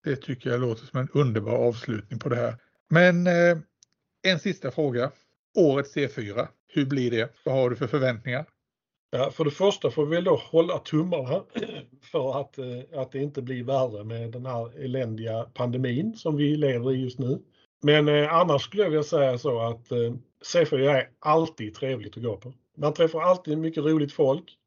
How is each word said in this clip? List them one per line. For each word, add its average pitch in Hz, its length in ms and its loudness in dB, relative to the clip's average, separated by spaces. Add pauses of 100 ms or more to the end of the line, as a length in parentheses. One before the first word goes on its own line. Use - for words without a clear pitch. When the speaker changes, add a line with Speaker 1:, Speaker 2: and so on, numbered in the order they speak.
Speaker 1:
Det 143 120 -2
tycker 131 340 -8
jag 123 120 0
låter 117 240 -4
som - 140 -6
en 131 140 -4
underbar 120 540 2
avslutning 113 520 -4
på - 100 -6
det 120 60 2
här. 117 200 -2 (340)
Men, 175 380 6
eh, 175 300 4 (680)
en 185 160 2
sista 175 320 -4
fråga. 135 400 -2 (460)
Årets 139 340 4
C 143 160 -2
fyra, 110 400 -6 (200)
hur 147 180 0
blir 131 260 0
det? 113 220 -2 (120)
Vad 135 100 0
har 127 140 2
du 120 60 -2
för 123 120 -4
förväntningar? 127 580 -2 (680)
Speaker 2:
Ja, 135 200 0
för 160 120 -4
det 143 80 0
första 190 400 0
får 151 140 -2
vi 156 100 -2
väl 180 80 0
då 175 120 4
hålla 165 420 0
tummarna 160 680 -2 (300)
<clears throat> 135 280 -18
för 139 400 -4
att, - 160 -12
eh, 127 440 -10
att 131 100 -8
det 135 80 -6
inte 139 220 -4
blir 123 220 -8
värre 123 400 -2
med 117 280 -10
den 123 140 -12
här 120 380 -8
eländiga 113 600 -4 (100)
pandemin 127 640 -2
som 151 220 -4
vi 147 180 2
lever 131 360 0
i 131 40 2
just 127 240 -6
nu. 131 220 -2 (420)
Men, 147 240 6
eh, 147 260 2
annars 165 300 4
skulle 202 200 0
jag 175 60 2
vilja 151 140 2
säga 139 340 2
så 120 220 -2
att, 117 320 -4
eh, 120 220 0 (300)
C 170 220 4
fyra 135 360 2
är - 80 -6 (100)
alltid 151 560 0
trevligt 120 420 -6
att 117 60 -10
gå 107 140 -4
på. 127 160 -18 (240)
Man 151 160 0
träffar 165 280 2
alltid 160 360 2
mycket 160 260 -2
roligt 151 300 2
folk 143 540 0